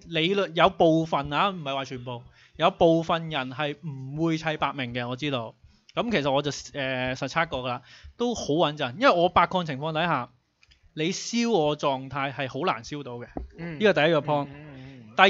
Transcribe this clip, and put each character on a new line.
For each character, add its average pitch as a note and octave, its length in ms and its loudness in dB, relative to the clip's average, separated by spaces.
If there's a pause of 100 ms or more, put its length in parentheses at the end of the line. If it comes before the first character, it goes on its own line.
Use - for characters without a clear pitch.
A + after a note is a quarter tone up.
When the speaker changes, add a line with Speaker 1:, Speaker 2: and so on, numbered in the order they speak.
Speaker 1:
理 E3 280 0
論， F#3+ 200 0
有 E3+ 160 8
部 E3 340 4
分 D3 260 -2
啊， E3 180 2
唔 F#3 120 -8
係 C#3 140 -4
話 C#3 100 -4
全 B2 180 -10
部， A#2+ 200 -10 (340)
有 D#3 140 4
部 E3 320 6
分 E3 260 -2
人 C3 220 -4
係 D3 260 -4 (100)
唔 C3+ 380 -6
會 E3 120 2
砌 D#3 200 -4
白 C#3 160 0
名 B2+ 200 -6
嘅， B2 140 -4
我 B2+ 80 -4
知 D3 160 -4
道。 A#2+ 240 -6 (400)
咁 A3+ 160 -2
其 G#3 100 2
實 D3 100 0
我 C#3 100 4
就， C#3+ 100 -2 (220)
呃， C3 420 -4
實 C3+ 140 -6
測 E3 180 -2
過 D#3 140 -6
㗎 B2+ 60 -6
啦， B2 140 -6 (360)
都 A#3+ 180 -2
好 - 100 -8
穩 D3+ 320 2
陣， C3 180 -4
因 A#3+ 120 2
為 - 20 8
我 F3 200 4
八 F3 180 4
抗 F3+ 180 -2
情 D3 140 -8
況 D#3+ 140 -6
底 D#3 120 0
下， C#3 240 -2 (640)
你 D#3+ 180 -2
燒 A#3 400 -2
我 D3+ 260 2
狀 C3+ 320 -2
態 C3+ 240 -4
係 C3+ 160 -4
好 C3 100 -8 (120)
難 A#2 120 -6
燒 D3 200 -10
到 B2 100 -10
嘅。 A#2+ 140 -12 (300)
Speaker 2:
嗯。 E3 220 -10
Speaker 1:
呢 G#3 60 0
個 G3 80 6
第 D#3 160 4
一 - 40 4
個 D3+ 80 4
point。 C#3+ 240 0
Speaker 2:
嗯， C#3 80 -16
嗯， C#3+ 220 -18
嗯， C3 320 -18
嗯。 A2 80 -20
Speaker 1:
第 F#3+ 140 6